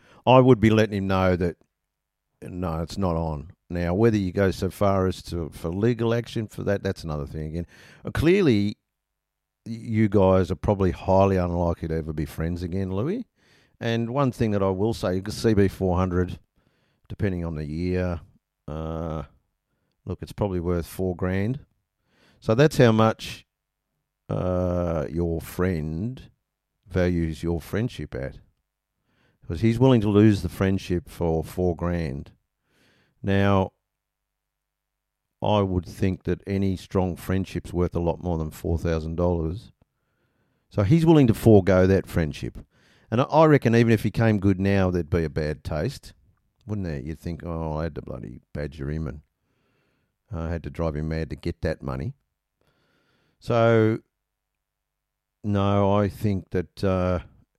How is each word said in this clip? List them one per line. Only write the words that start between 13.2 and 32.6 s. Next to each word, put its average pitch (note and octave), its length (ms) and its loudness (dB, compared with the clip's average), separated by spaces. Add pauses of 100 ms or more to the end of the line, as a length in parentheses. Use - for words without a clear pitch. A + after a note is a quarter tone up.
And A2+ 320 -2
one C3+ 200 0
thing A2+ 200 0
that G2+ 100 0
I G2 80 2
will G2+ 240 0
say, F#2+ 340 -4
C A2 280 2
B G2+ 120 6
four F#2 300 0
hundred, F2+ 400 0 (720)
depending F2+ 340 -4
on E2 120 -6
the D2+ 100 -8
year, F2+ 560 -4 (460)
uh, D#2+ 560 -8 (840)
look, F#2 160 -8
it's - 120 -14
probably F#2+ 260 -2
worth F2 260 -2
four F#2 300 -6
grand. G2 500 -4 (760)
So A2 140 0
that's D3 240 4
how A#2+ 140 8
much, - 560 2 (840)
uh, F2+ 800 -2
your E2 320 -2
friend F2 880 -4 (580)
values E2+ 540 0
your E2 180 -2
friendship G2 540 -8
at. C2 240 -10 (1120)
'Cause E2+ 140 -8
he's A2+ 180 2
willing B2+ 200 6
to G2+ 80 -2
lose G#2 360 6
the F2 60 -2
friendship F#2+ 600 -2
for D#2+ 340 -2
four F2+ 320 -2
grand. E2 560 -6 (880)